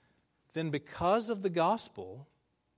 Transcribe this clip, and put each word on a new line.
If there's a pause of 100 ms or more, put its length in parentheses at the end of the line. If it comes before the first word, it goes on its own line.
(520)
then
because
of
the
gospel, (500)